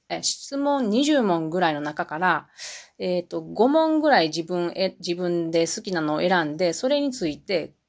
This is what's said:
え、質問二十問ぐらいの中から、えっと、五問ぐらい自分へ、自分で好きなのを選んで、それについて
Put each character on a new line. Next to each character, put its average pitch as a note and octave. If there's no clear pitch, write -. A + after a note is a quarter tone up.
え、 E3+
質 -
問 C#4
二 A#3
十 D4
問 E3+
ぐ F3
ら E3+
い -
の D3
中 D3+
か D#3
ら、 E3+
え F3+
っ F3
と、 E3+
五 E3
問 D#4
ぐ D4+
ら A3+
い D#3+
自 D#3+
分 F3
へ、 F#3+
自 F3
分 F3
で E3
好 E3
き G3
な F3
の D3+
を D#3
選 F3+
ん D3+
で、 F3
そ B3
れ C#4+
に C#4+
つ G3+
い C#3+
て D#3